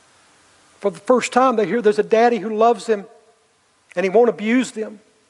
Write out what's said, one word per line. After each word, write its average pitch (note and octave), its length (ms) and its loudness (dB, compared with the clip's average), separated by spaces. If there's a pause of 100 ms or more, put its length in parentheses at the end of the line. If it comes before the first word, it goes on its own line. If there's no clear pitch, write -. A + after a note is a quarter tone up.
(800)
for G3+ 100 -4
the E3+ 100 -8
first - 340 0
time, B3+ 240 2
they G#3+ 80 0
hear A#3 160 -2
there's G#3 180 2
a G3+ 40 -2
daddy A3+ 340 2
who G#3+ 180 -8
loves A3 300 0
them, G3+ 220 -4 (880)
and F3+ 100 -2
he F#3+ 40 -2
won't A3+ 200 4
abuse A3 420 -2
them, G#3+ 300 -12 (280)